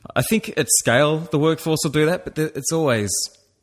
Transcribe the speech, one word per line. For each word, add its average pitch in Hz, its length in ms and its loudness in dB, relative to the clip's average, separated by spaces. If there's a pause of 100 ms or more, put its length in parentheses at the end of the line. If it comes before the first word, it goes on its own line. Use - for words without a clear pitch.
(160)
I 127 60 2
think 220 340 -2
at 143 120 0 (100)
scale, 147 420 2
the 165 200 -2
workforce 156 440 0
will 143 80 -2
do 151 140 2
that, 180 180 0
but - 120 -12
th-, 156 200 -2
it's 139 160 -6
always 123 380 2 (540)